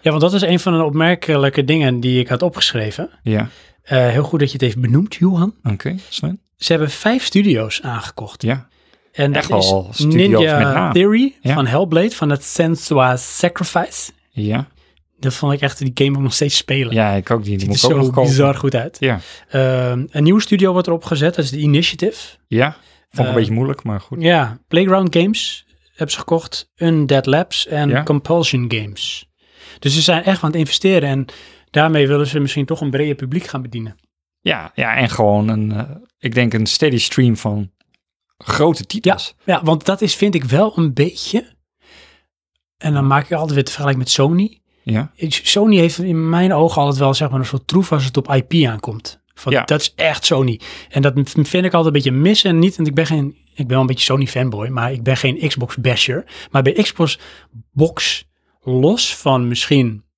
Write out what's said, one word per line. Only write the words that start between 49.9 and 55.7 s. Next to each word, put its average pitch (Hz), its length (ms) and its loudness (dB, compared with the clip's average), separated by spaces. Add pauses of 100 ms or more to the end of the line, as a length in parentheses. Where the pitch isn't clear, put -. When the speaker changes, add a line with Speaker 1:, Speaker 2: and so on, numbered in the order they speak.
Speaker 1:
echt 156 300 -2
Sony. 131 340 0 (300)
En 139 120 0
dat 139 140 2
v-, 139 180 0
vind 147 200 0 (120)
ik 185 80 -2
altijd 170 120 4
een 160 60 2
beetje 143 200 2
mis 165 320 4
en 170 160 2
niet, 185 160 4
want 160 120 0
ik 143 80 -2
ben 165 100 2
geen, 147 200 0 (240)
ik - 60 -20
ben 135 120 -6
wel 131 120 2
een 131 60 2
beetje 127 180 -2
Sony 135 240 0
fanboy, 117 400 -4
maar 123 240 -4
ik 123 120 -8
ben 131 140 2
geen 139 300 -2
Xbox 123 280 -6